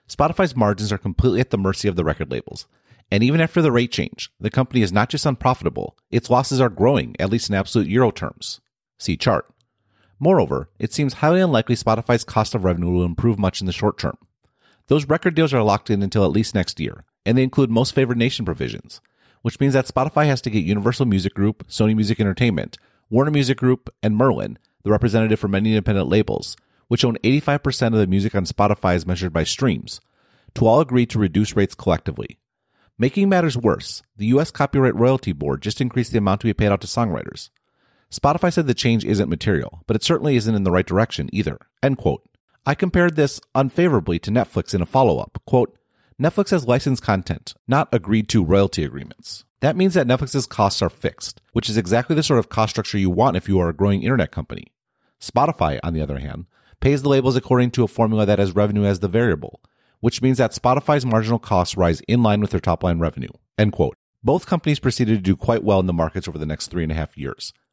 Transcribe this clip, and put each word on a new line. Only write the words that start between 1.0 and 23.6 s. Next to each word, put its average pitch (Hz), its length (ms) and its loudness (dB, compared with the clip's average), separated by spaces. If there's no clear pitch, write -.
at 127 100 0
the - 80 -2
mercy 95 300 -2
of 92 80 -2
the 87 80 -2
record 76 260 -4
labels. - 380 -10
And 101 140 2
even 143 160 2
after 165 220 0
the 151 100 4
rate 120 200 2
change, - 460 -8
the 107 120 -4
company 127 320 0
is 95 100 0
not 104 180 2
just - 160 -4
unprofitable, - 680 -2
its - 180 -2
losses 127 300 2
are 127 100 4
growing, 98 500 0
at 95 100 0
least 113 200 -2
in 104 60 0
absolute 95 320 0
euro 113 240 2
terms. - 480 -12
See - 160 -4
chart." 101 320 0
Moreover, 95 580 2
it - 160 -6
seems 143 220 -2
highly 170 240 2
unlikely 127 380 2
Spotify's 113 480 0
cost - 280 -2
of 95 120 -2
revenue 87 260 0
will 90 140 2
improve 101 340 0
much 95 220 -2
in 95 40 -6
the 92 60 -4
short - 260 -2
term. - 200 -6
Those 143 200 2
record 160 280 0
deals 156 180 2
are 120 100 2
locked 104 260 0
in 101 140 0
until 98 220 2
at 80 60 2
least 107 220 0
next - 280 -2
year, - 240 -10
and 117 120 2
they 131 60 4
include 131 280 2
most 117 240 0
favored 123 220 0
nation 117 260 -2
provisions, - 560 -8
which - 200 -4
means 139 120 2
that 131 140 2
Spotify 147 380 0
has 139 160 0
to 127 80 -4
get 107 160 0
Universal 104 400 0
Music 98 280 0
Group, 104 360 -2
Sony 110 260 2
Music 107 240 0
Entertainment, 95 580 -2
Warner 135 220 2
Music 135 260 0
Group, 127 320 0